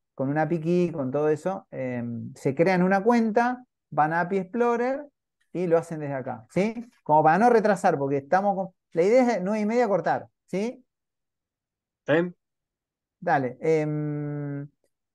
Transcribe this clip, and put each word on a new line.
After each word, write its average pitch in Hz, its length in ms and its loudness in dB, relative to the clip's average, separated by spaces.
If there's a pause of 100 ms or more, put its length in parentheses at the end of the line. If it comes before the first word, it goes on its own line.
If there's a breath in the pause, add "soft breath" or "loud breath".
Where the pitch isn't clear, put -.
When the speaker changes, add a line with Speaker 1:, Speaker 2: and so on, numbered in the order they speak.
(160)
Speaker 1:
con 135 140 -4
una 151 140 0
api 165 160 -2
key, 175 320 0
con 139 200 -6
todo 147 180 0
eso, 180 420 -4
em, 120 640 -8
se 139 180 -2
crean 180 300 2
una 190 200 2
cuenta, 233 600 0 (260)
van 151 240 0
a 170 80 0
api 180 160 -2
Explorer 240 680 -2 (460)
y 175 160 -4
lo 165 100 4
hacen 160 220 -6
desde 143 160 -6
acá, 123 340 -10
¿sí? 220 400 -4 (140)
Como 151 200 4
para 156 140 6
no 233 120 6
retrasar, 196 480 2
porque 139 200 -2
estamos 185 380 0
con... 180 180 -6 (180)
La 160 120 0
idea 226 180 4
es 247 60 2
de 220 140 0
nueve 208 200 -2
y 208 40 -2
media 233 220 0
cortar, 165 400 -2 (180)
¿sí? 226 380 -6 (1160)
Speaker 2:
¿Está - 140 -2
bien? 175 220 0 (840)
Speaker 1:
Dale, 139 420 -2
em, 147 1080 -4 (480)